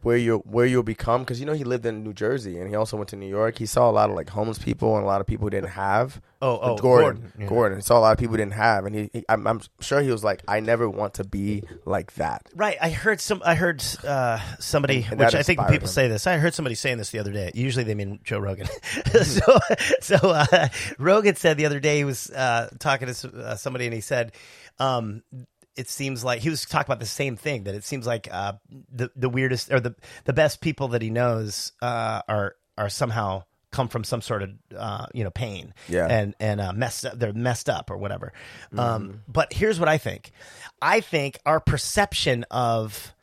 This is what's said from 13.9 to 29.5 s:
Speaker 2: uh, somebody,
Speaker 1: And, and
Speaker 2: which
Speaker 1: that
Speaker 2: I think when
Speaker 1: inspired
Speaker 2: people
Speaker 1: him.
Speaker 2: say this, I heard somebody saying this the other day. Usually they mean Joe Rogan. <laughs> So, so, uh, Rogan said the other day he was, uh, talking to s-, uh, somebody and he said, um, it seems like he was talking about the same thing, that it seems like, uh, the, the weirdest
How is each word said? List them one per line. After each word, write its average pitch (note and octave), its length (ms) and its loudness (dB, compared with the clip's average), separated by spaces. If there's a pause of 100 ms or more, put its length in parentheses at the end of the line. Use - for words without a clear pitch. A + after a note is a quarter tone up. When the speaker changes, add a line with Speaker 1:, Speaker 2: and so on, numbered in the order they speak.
Speaker 2:
uh, B2+ 320 0 (220)
somebody, C#3 380 2
Speaker 1:
And, A2 160 -2
and G#2+ 80 -6
Speaker 2:
which A2+ 100 8
Speaker 1:
that C3+ 80 4
Speaker 2:
I C#3+ 40 2
think F3 160 4
when - 60 2
Speaker 1:
inspired - 60 6
Speaker 2:
people - 160 4
Speaker 1:
him. - 60 -4
Speaker 2:
say C3+ 140 4
this, A2 200 0
I F3+ 100 2
heard D#3+ 160 2
somebody C3 220 -4
saying B2+ 240 -4
this G2+ 100 -8
the A2+ 100 -6
other G2+ 120 -4
day. G2 240 -4
Usually B2+ 300 0
they G#2+ 100 -2
mean G2+ 280 -6
Joe G#2+ 160 -4
Rogan. G2+ 280 -4 (260)
<laughs> - 300 4
So, G3+ 360 8 (420)
so, - 140 2 (140)
uh, D#3+ 380 6 (320)
Rogan G3 360 6
said D#3 220 2
the D3+ 80 2
other C#3+ 140 0
day D3 180 2
he D3 60 2
was, C#3 260 -4
uh, A#2+ 400 0 (100)
talking C3+ 280 0
to B2 40 -6
s-, B2 140 -10
uh, A2+ 300 -10
somebody B2+ 300 -6
and A#2 80 -4
he A2+ 80 -6
said, A#2+ 320 -2 (440)
um, A#2 460 -2 (520)
it C3 140 -10
seems C3 360 -6
like A#2+ 160 -2
he D3 80 0
was D#3 160 -4
talking C#3+ 260 -2
about A#2 80 -2
the A#2 60 -8
same B2+ 320 -4
thing, C#3 260 -4
that G2 100 -6
it G#2 120 -10
seems C3 200 -8
like, A#2 260 -4
uh, G2 220 -6 (400)
the, B2 220 -4
the B2+ 140 -2
weirdest B2+ 420 -2